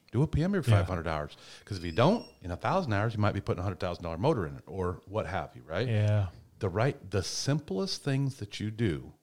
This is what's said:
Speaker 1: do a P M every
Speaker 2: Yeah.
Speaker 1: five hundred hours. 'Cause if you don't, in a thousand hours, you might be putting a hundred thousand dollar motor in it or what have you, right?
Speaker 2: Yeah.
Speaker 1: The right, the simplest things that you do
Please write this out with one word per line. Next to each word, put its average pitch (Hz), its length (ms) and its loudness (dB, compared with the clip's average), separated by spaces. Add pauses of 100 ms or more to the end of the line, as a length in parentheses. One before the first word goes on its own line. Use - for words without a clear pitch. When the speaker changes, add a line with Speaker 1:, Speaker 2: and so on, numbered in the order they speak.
(100)
Speaker 1:
do 113 120 2
a 156 40 2
P 147 160 2
M 190 120 2
every 151 160 2
Speaker 2:
Yeah. 107 80 10
Speaker 1:
five 90 100 2
hundred 85 200 -2
hours. 76 280 -2 (280)
'Cause 101 140 -8
if 85 60 -8
you 87 80 -4
don't, 165 320 4 (180)
in 90 80 -6
a 90 60 -4
thousand 151 360 0
hours, 104 220 0
you 104 60 0
might 104 140 4
be 101 60 -2
putting 95 200 -2
a - 20 -4
hundred 92 180 -4
thousand 87 240 -4
dollar 80 140 -6
motor 117 280 2
in 71 100 -6
it 127 100 -14
or 90 400 -4
what 98 200 -4
have 85 280 -4
you, 123 120 -18
right? 90 220 -2
Speaker 2:
Yeah. 104 380 4 (340)
Speaker 1:
The 104 80 0
right, 107 280 2 (140)
the 98 120 0
simplest 185 840 -4
things 135 320 0
that - 240 -10
you 107 100 -4
do 95 420 -2 (100)